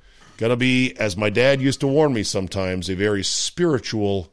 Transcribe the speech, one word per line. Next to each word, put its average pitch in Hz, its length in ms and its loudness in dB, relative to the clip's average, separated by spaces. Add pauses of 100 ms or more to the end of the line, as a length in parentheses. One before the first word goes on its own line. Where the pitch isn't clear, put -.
(380)
Gonna 117 180 2
be, 127 400 2
as 98 220 -2
my 107 100 0
dad 127 320 4
used 135 200 0
to 143 60 0
warn 143 280 2
me 107 80 0
sometimes, 92 680 -4
a 95 60 -4
very 101 280 0
spiritual 104 1120 -2